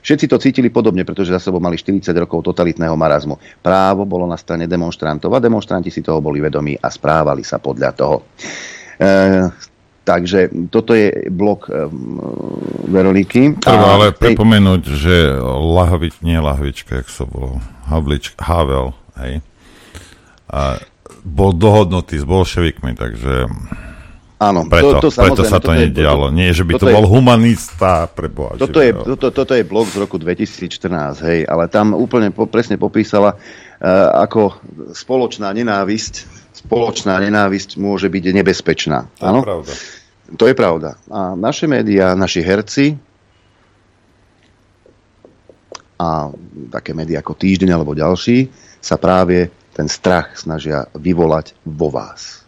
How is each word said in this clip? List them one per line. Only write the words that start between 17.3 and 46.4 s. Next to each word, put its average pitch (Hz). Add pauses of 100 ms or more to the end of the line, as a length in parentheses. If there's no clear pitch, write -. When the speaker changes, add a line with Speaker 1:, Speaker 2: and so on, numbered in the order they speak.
Speaker 2:
Havlič-, 73
Havel, 67 (240)
hej, 65 (1080)
a 67 (420)
bol 95
dohodnutý 90
s 71
bolševikmi, 82
takže 60 (960)
Speaker 1:
Áno, 95
Speaker 2:
preto, 85
Speaker 1:
to, 143
to -
Speaker 2:
preto 95
Speaker 1:
samozrejme, -
Speaker 2:
sa 92
to -
Speaker 1:
toto 82
je, 80
Speaker 2:
nedialo. 71
Speaker 1:
toto, 67
Speaker 2:
Nie, 90
že 87
by 82
to 123
Speaker 1:
toto 131
je, 117
Speaker 2:
bol 107
humanista, 113
preboha -
Speaker 1:
toto -
je, 127
Speaker 2:
živého. -
Speaker 1:
toto, 131
toto 135
je 123
blok 101
z 98
roku 98
dvetisícštrnásť, 85 (100)
hej, 85
ale 85
tam 104
úplne 110
po-, 110
presne 107
popísala, 104
e, - (320)
ako 104 (400)
spoločná 113
nenávisť, 107 (320)
spoločná 107
nenávisť 101
môže 98
byť 87 (180)
nebezpečná. 82 (160)
Speaker 2:
To -
je 90
Speaker 1:
Áno? 117
Speaker 2:
pravda. 82 (680)
Speaker 1:
To -
je 131
pravda. 82 (240)
A 95
naše 135
médiá, 101
naši 92
herci 107 (3000)
a 78 (400)